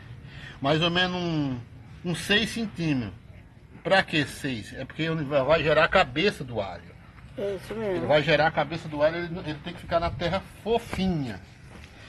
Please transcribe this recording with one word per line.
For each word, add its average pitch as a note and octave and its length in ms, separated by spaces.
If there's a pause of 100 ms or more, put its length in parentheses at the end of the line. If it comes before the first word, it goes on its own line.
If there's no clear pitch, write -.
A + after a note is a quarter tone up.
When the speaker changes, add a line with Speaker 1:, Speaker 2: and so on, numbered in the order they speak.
(600)
Speaker 1:
mais D3+ 200
ou E3+ 80
menos F3+ 320
um, D3 360 (480)
um F3 100
seis A3 360
centímetros. D3+ 600 (680)
Pra F#3 200
que D3 220
seis? A#2 480
É B2+ 120
porque D#3+ 240
vai, D3 340
vai D3+ 200
gerar D#3 200
a E3 60
cabeça E3 560
do A#2 160
alho. F2+ 280 (480)
Speaker 2:
É G3+ 240
isso G#3 140
mesmo. G#3 220
Speaker 1:
Ele - 80
vai D3 180
gerar D3+ 240
a D#3 40
cabeça D#3+ 360
do D3 160
alho, E3 140
ele, F3 280
ele D3+ 180
tem F3 100
que - 80
ficar E3+ 180
na E3+ 100
terra F3 320 (220)
fofinha. F#3 800 (680)